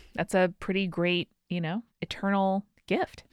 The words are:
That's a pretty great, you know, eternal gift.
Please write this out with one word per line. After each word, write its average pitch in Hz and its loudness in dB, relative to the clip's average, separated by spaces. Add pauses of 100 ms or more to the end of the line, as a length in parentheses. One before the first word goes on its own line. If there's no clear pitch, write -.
(160)
That's - -2
a 185 4
pretty 190 0
great, 175 0 (220)
you 180 -2
know, 170 -4 (180)
eternal 196 0 (220)
gift. - -2